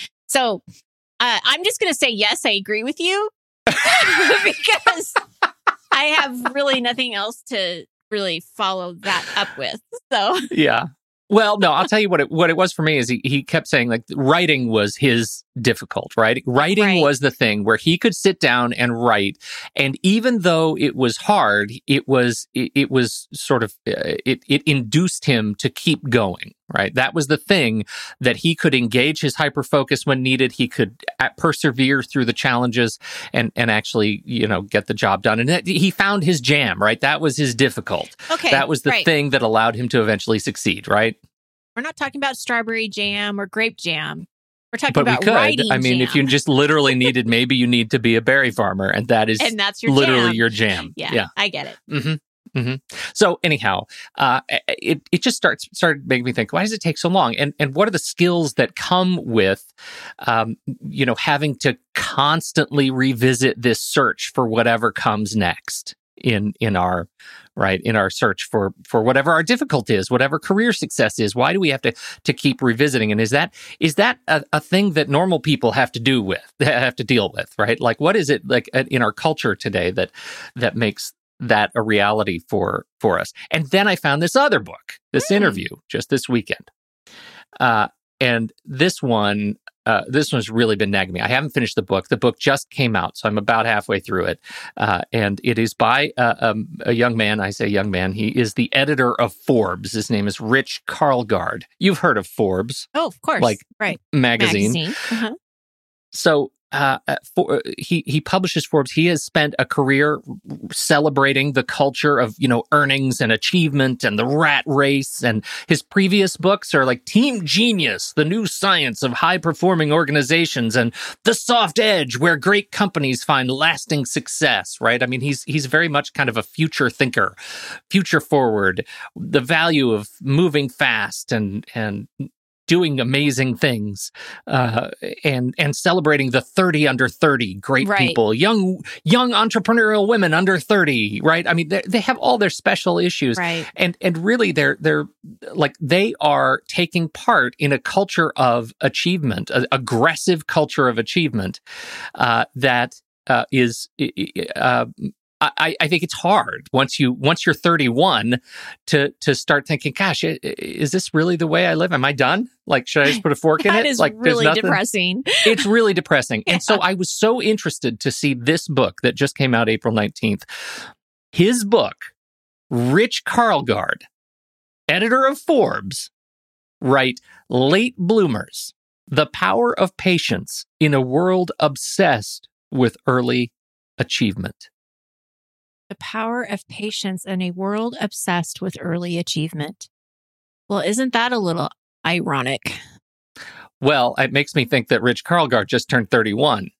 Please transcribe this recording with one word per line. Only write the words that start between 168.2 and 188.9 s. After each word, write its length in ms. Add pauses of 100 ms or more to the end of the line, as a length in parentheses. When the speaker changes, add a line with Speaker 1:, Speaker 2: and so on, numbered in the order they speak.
Speaker 2:
this 340
book 340
that 140
just 200
came 160
out 160
April 240
nineteenth. 520 (880)
His 320
book, 320 (760)
Rich 540
Karlgaard, 800 (880)
editor 360
of 160
Forbes, 720 (680)
write, 380 (320)
"Late 480
Bloomers, 760 (340)
the 180
power 500
of 200
patience 720 (120)
in 160
a 60
world 580
obsessed 920 (220)
with 260 (120)
early 420 (480)
achievement." 720 (1200)
Speaker 1:
The 80
power 460
of 260
patience 580
in 160
a 80
world 500
obsessed 640
with 180
early 380